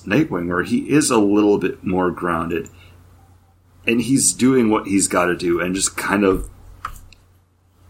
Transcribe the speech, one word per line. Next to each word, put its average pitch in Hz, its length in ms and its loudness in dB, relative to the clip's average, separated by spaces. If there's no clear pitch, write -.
Nightwing 92 420 -2
where 87 140 -2
he 98 280 -2
is 139 200 2
a 120 80 4
little 104 400 4
bit - 260 -4
more 92 260 0
grounded, 82 580 -4
and 120 140 0
he's 120 320 0
doing 123 380 2
what 107 160 0
he's 95 220 0
gotta 87 280 0
do 85 240 -2
and 90 140 -4
just - 220 -4
kind 101 280 -2
of 95 240 2